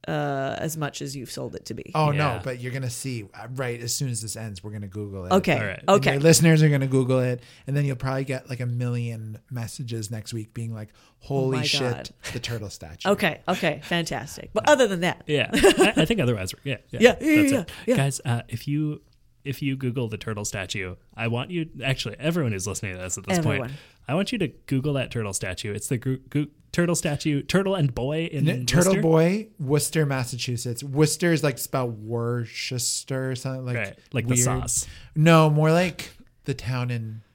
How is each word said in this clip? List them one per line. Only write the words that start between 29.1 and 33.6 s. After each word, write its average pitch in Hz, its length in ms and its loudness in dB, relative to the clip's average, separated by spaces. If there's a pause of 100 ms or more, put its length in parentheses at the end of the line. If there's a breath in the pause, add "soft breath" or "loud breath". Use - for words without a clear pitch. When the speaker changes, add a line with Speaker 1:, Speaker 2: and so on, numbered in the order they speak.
Speaker 2:
Worcester, 147 460 2
Massachusetts. 123 800 -4
Worcester 151 480 2
is, 156 100 2
like, 147 160 0
spelled 120 460 -4
Worcester 120 1300 -4
or 131 40 -2
something, 131 300 -6